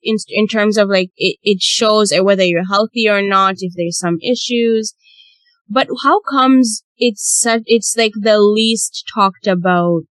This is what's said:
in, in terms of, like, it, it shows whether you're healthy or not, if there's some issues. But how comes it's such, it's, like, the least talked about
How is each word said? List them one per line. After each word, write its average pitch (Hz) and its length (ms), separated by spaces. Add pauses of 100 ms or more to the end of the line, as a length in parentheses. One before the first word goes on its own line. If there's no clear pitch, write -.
in, 220 140 (240)
in 214 80
terms 214 280
of, 208 120
like, 190 280
it, - 280
it 202 180
shows 214 500 (160)
whether 190 140
you're 175 240
healthy 214 420
or 202 140
not, 190 360
if 185 180
there's 170 240
some 170 180 (160)
issues. 233 600 (720)
But 254 180 (160)
how 285 140 (200)
comes 254 460 (160)
it's 240 260 (200)
such, 226 220
it's, 226 300
like, 220 240
the 214 200
least 220 640 (100)
talked 196 320
about 175 560 (100)